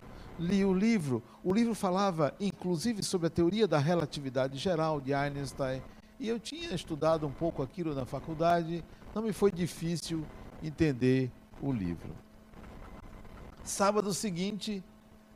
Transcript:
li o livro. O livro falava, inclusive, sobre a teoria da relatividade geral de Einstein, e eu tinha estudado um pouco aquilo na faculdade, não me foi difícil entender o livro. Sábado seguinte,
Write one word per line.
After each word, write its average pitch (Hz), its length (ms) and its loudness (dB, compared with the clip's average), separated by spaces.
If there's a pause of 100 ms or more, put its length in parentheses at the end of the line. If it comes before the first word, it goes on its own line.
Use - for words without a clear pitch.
(380)
li 190 260 2
o 196 100 6
livro. 185 480 2 (220)
O 180 80 2
livro 226 240 4
falava, 180 640 2
inclusive, 185 640 0
sobre 165 240 0
a - 20 4
teoria 185 380 4
da 156 100 4
relatividade 139 800 2
geral 156 440 2
de 131 120 0
Einstein, 139 680 -2 (360)
e 220 120 -4
eu 233 100 0
tinha 339 340 -8
estudado 156 540 0
um 135 40 -4
pouco 160 300 -2
aquilo 160 320 -4
na 135 120 -2
faculdade, 165 800 0 (280)
não 214 100 -2
me 220 100 0
foi 202 180 4
difícil 165 760 -2 (380)
entender 131 640 2 (320)
o 139 120 0
livro. 87 420 -2 (1500)
Sábado 202 500 2
seguinte, 196 680 -2 (540)